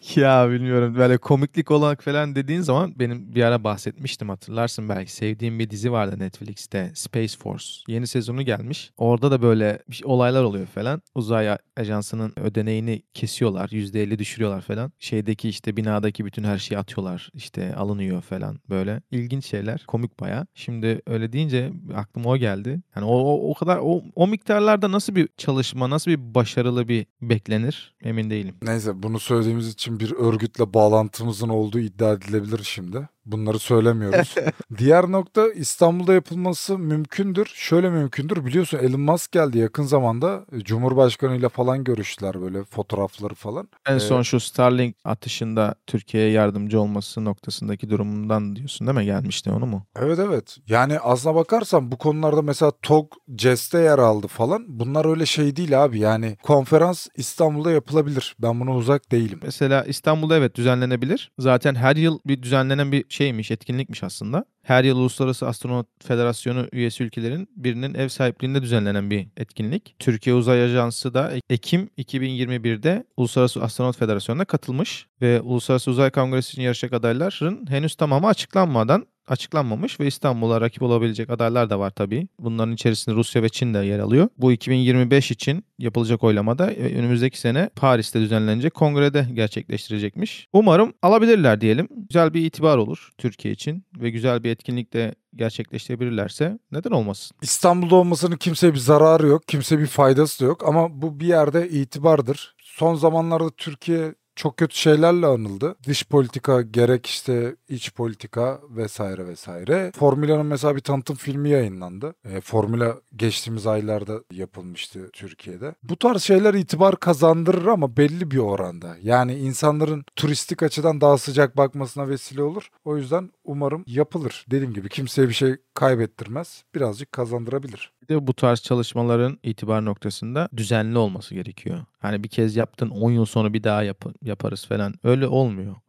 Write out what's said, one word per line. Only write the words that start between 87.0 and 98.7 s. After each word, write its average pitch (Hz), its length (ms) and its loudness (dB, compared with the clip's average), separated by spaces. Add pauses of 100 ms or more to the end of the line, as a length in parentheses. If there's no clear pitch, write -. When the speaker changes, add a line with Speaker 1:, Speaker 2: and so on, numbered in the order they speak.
Speaker 1:
sene 135 360 0
Paris'te 117 440 2
düzenlenecek 110 540 2
kongrede 143 600 2
gerçekleştirecekmiş. 107 1200 -4
Umarım 196 480 6
alabilirler 190 600 6
diyelim. 113 260 2 (220)
Güzel 160 240 4
bir 165 120 2
itibar 156 320 2
olur 113 400 -2
Türkiye 104 360 -4
için 160 320 -8 (160)
ve 117 80 -2
güzel 117 340 -2
bir 120 60 -2
etkinlik 120 440 -6
de 113 220 -2 (200)
gerçekleştirebilirlerse 120 1200 -6 (120)
neden 175 200 -6
olmasın? 107 500 -4
Speaker 2:
İstanbul'da 175 540 2
olmasının 175 420 4
kimseye 170 360 2